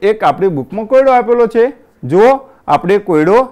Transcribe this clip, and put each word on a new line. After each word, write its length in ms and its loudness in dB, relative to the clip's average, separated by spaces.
એક 220 -2
આપણી 240 0
બુકમાં 380 -8
કોયડો 260 2
આપેલો 360 0
છે. 260 -2
જો 460 0
આપણે 300 0
કોયડો 540 0